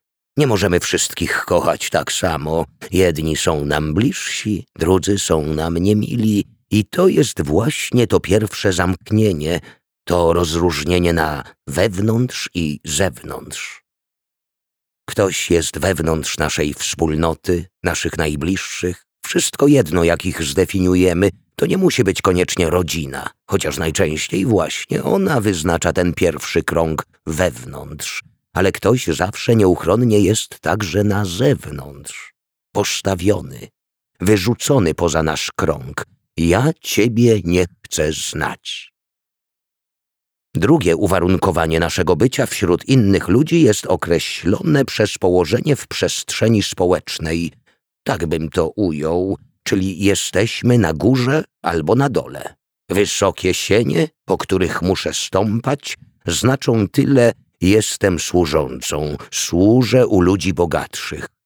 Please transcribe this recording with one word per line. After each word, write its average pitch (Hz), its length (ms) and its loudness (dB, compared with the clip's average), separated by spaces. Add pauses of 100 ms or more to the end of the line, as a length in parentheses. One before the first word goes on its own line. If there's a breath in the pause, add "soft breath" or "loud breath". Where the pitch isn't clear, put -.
(380)
Nie 147 100 2
możemy 92 320 2
wszystkich - 640 -4
kochać 80 440 0
tak 76 220 -2
samo. 80 540 -2 (260 loud breath)
Jedni 80 440 2
są 76 300 -2
nam 76 280 -2
bliżsi, 110 720 -2 (100)
drudzy 92 440 2
są 78 340 0
nam 82 240 -2
niemili, 107 680 0 (260)
i 104 140 2
to - 220 2
jest - 340 2
właśnie 104 640 0
to 92 120 2
pierwsze 98 540 0
zamknięcie, 90 880 0 (440 loud breath)
to 85 300 2
rozróżnienie 85 800 2
na 78 300 -2 (240 loud breath)
wewnątrz 107 880 -2
i 78 320 -2
zewnątrz. - 960 -6 (1300)
Ktoś - 420 -2
jest 85 280 0
wewnątrz 80 580 -2
naszej 76 360 -2
wspólnoty, 82 920 -2 (180)
naszych 80 340 -4
najbliższych, 82 880 -4 (200)
wszystko - 420 0
jedno, 110 360 4
jak 85 220 0
ich 87 180 -4
zdefiniujemy, 90 840 2 (260)
to - 100 0
nie 185 120 0
musi 175 260 2
być 95 180 0
koniecznie 90 480 0
rodzina, 78 600 -4 (160)
chociaż 78 320 -2
najczęściej 80 680 -2
właśnie 90 580 0
ona 180 380 0
wyznacza 87 520 0
ten 90 200 0
pierwszy 80 500 -2
krąg 80 420 -2 (220)
wewnątrz. 71 960 -6 (300)
Ale 92 180 2
ktoś - 360 0
zawsze 87 480 -2
nieuchronnie 104 640 4
jest 104 400 0
także 98 440 -2
na 104 220 0
zewnątrz, 73 1080 -4 (380)
postawiony, 92 960 -2 (520)
wyrzucony 104 760 2
poza 80 300 0
nasz 78 320 -2
krąg. 71 500 -4 (320)
„Ja 92 340 2 (100)
ciebie 113 640 2
nie 87 220 2 (200)
chcę 78 280 -2
znać”. - 800 -8 (1600)
Drugie 95 400 4
uwarunkowanie 85 840 2
naszego 87 360 0
bycia 123 300 2
wśród - 400 0
innych 98 420 4
ludzi 156 340 4
jest 110 240 4
określone 98 1000 0
przez - 320 -2
położenie 90 580 2
w - 120 -12
przestrzeni - 760 0
społecznej. 85 880 -2 (520)
Tak 95 220 -2
bym 80 240 -2
to 80 200 0
ujął, 87 680 -2 (260)
czyli 95 400 -2
jesteśmy 107 720 2
na - 160 2
górze 131 500 2 (180)
albo 85 340 0
na 139 140 2
dole. 67 460 -6 (340)
Wysokie 92 640 0
sienie, 120 540 0 (180)
po 92 120 0
których - 440 0
muszę 87 320 0
stąpać, 113 840 -2 (300)
znaczą 113 600 0
tyle: 135 440 4 (300)
„Jestem 95 580 2
służącą, 73 960 -2 (140 loud breath)
służę 117 760 2
u 95 140 4
ludzi 92 320 2
bogatszych. 78 720 -4 (180)